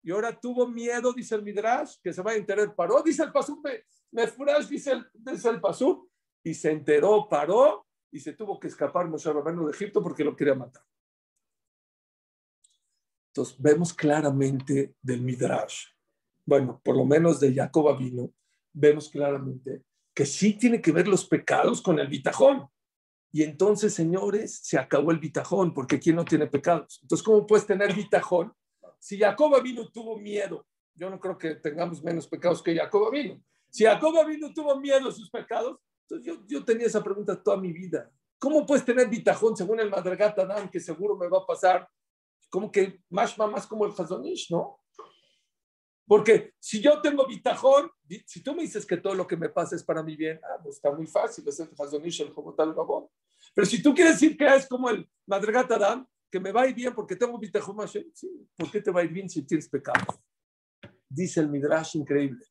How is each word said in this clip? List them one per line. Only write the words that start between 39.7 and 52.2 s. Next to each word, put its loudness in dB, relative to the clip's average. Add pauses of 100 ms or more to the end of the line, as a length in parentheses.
el -2
Madragat -2
Adam, -4
que -8
seguro -4
me -6
va 2
a -14
pasar? 2 (600)
Como -6
que 0
más, -2
más -4
como -2
el -4
Hazonish, -8
¿no? -4 (1300)
Porque 4
si -8
yo 4
tengo 2
bitajón, 2 (340)
si -20
tú -6
me -6
dices -8
que -2
todo -4
lo -4
que -4
me -6
pasa -4
es -10
para -4
mi -10
bien, -6
ah, -12
pues -16
está 0
muy -8
fácil, -4
es -10
el -10
Hazonish, -8